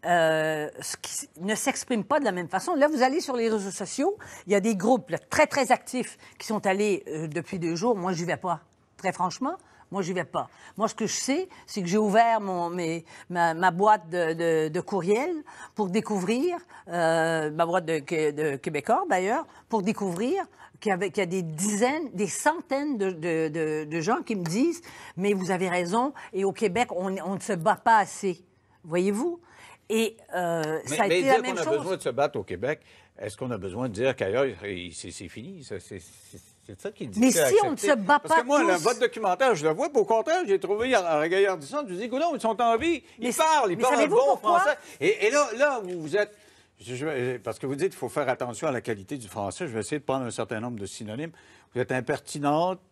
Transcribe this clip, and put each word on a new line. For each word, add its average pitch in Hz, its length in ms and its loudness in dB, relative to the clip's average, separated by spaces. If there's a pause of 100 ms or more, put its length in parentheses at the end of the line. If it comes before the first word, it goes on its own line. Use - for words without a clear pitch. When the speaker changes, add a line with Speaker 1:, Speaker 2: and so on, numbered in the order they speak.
Speaker 1:
euh, 160 640 2 (120)
ce - 160 -8
qui - 140 -12
s-, - 180 -10 (100)
ne 196 160 0
s'expriment 247 480 -2
pas 285 160 2
de 285 60 0
la 208 60 2
même 180 180 -4
façon. 349 260 -2
Là, 285 120 4
vous 277 160 2
allez 269 180 2
sur 269 140 -4
les 226 140 2
réseaux 202 220 -2
sociaux, 294 460 -4 (300)
il 185 60 2
y - 20 4
a 202 40 6
des 214 160 2
groupes, 214 340 2
là, 165 80 -2
très, - 300 2
très 262 240 0
actifs - 460 -2 (200)
qui - 100 -14
sont 214 180 -2
allés, 196 420 2
euh, 160 200 -6
depuis 165 320 -6
deux 165 160 -2
jours. 220 200 2
Moi, 185 180 -2
j'y 170 120 -4
vais 160 120 -2
pas. 170 240 -4 (360)
Très 190 140 -2
franchement, 214 440 -2 (360)
moi, 196 100 -4
j'y 180 120 -2
vais 180 100 -2
pas. 139 260 -6 (280)
Moi, 214 100 0
ce - 80 -4
que 220 100 -4
je - 80 -4
sais, 330 360 -2 (180)
c'est - 140 -8
que 175 60 -4
j'ai 185 100 0
ouvert 220 440 4
mon, 180 280 -4
mes, 165 360 -6 (240)
ma, 170 240 2
ma 175 160 2
boîte 196 400 2
de, 165 240 0
de, 165 360 2
de 160 120 -4
courriel 208 480 0 (460)
pour 208 140 -2
découvrir, 220 680 0 (300)
euh, 165 640 2
ma 165 140 2
boîte 170 200 0
de, 156 140 0 (320)
de 147 240 -2
Québécois, 170 540 0
d'ailleurs, 214 360 0 (240)
pour 214 140 0
découvrir 220 640 -2 (340)
qu'il 220 100 -2
y 196 40 4
avait, 185 180 -2
qu'il - 80 -2
y 196 40 2
a 180 40 -2
des 180 160 -2
dizaines, 208 680 0
des 190 140 -2
centaines 294 680 -2
de, 190 140 0
de, 160 380 0
de, 156 360 -2
de 156 160 -4
gens 226 200 0
qui 226 140 -4
me 180 80 -4
disent : « 254 380 0 (360)
Mais 202 160 0
vous 185 180 -2
avez 185 180 0
raison, 185 440 0 (200)
et 196 100 -2
au 196 80 0
Québec, 220 400 0
on, 190 320 -4
on 190 120 -4
ne 180 40 -6
se - 140 -4
bat 180 220 2
pas 226 220 4
assez. » 190 460 -2 (400)
Voyez-vous ? 202 560 0 (500)
Et, 220 280 0 (160)
euh, 165 460 -2 (100)
Speaker 2:
Mais, 147 80 -2
Speaker 1:
ça 226 60 4
a 202 40 4
Speaker 2:
mais 180 120 4
Speaker 1:
été 269 80 2
la 269 80 6
Speaker 2:
dire 247 80 4
Speaker 1:
même 254 120 -4
Speaker 2:
qu'on 170 60 -2
a - 40 0
Speaker 1:
chose. 220 120 2
Speaker 2:
besoin 185 200 -2
de - 40 -10
se 143 80 -2
battre 131 300 0
au 95 40 -6
Québec, 120 380 -6 (360)
est-ce 104 200 -10
qu'on 127 140 -8
a 113 60 -4
besoin 107 320 -6
de 104 40 -10
dire 123 220 0
qu'ailleurs, 110 300 0
il, 95 480 -8
c'est, 90 180 -14
c'est 87 180 -14
fini ? 160 340 -16
Ça, 101 160 -10
c'est, 98 200 -14
c'est, - 400 -20 (260)
c'est 104 160 -18
ça 202 100 -8
qui - 120 -12
est 139 40 -10
Speaker 1:
Mais 208 200 4
Speaker 2:
difficile 170 140 4
à 143 60 6
Speaker 1:
si 381 160 6
on 392 40 2
ne 311 60 0
Speaker 2:
accepter. 269 280 2
Speaker 1:
se 190 40 -4
bat 285 140 6
Speaker 2:
Parce 302 160 2
Speaker 1:
pas 330 60 8
Speaker 2:
que 330 60 -2
moi, 285 160 4
là, 185 120 4
Speaker 1:
tous 160 80 -2
Speaker 2:
votre 226 160 2
documentaire, 226 560 2
je 151 100 -2
le 156 80 4
vois, 269 160 0
puis 277 100 2
au 196 60 4
contraire, 226 400 2
j'ai 196 140 2
trouvé 220 380 0
en, 180 80 4
en 156 160 2
regardant 185 440 2
ça, 285 220 -6
je 180 60 -8
me 175 40 -8
dis, « 226 120 -6
Coudonc, 294 260 0
ils 226 60 -6
sont 220 200 0
en 233 140 4
vie, 294 280 -2 (160)
ils 233 80 -4
Speaker 1:
Mais 247 60 0
Speaker 2:
parlent, 302 380 4
ils 170 60 -2
Speaker 1:
mais 226 60 0
Speaker 2:
parlent 262 100 4
un 277 40 2
Speaker 1:
savez-vous 240 180 2
Speaker 2:
bon 254 160 6
Speaker 1:
pourquoi ? - 280 4
Speaker 2:
français. » 277 180 2 (220)
Et, 196 280 2
et 226 40 4
là, 285 160 4 (100)
là, 262 260 2
vous, 180 180 -8
vous 151 160 -2
êtes, 208 180 -2 (440)
je, 123 160 -10
je, 127 420 -2
parce 110 220 -8
que 143 80 -6
vous 139 80 -4
dites 170 140 0
qu'il - 100 -12
faut 123 100 -4
faire 143 200 -2
attention 123 380 -4
à 147 40 0
la 120 100 -2
qualité 110 360 -6
du 113 100 -14
français, 101 400 -6
je 120 60 -8
vais 110 80 -2
essayer 147 180 -4
de 135 60 -14
prendre 135 200 -2
un 117 60 -6
certain 110 280 -6
nombre 120 200 -8
de 101 60 -8
synonymes. 120 460 -10 (440)
Vous 123 60 -2
êtes 123 100 -2
impertinente 147 880 0 (120)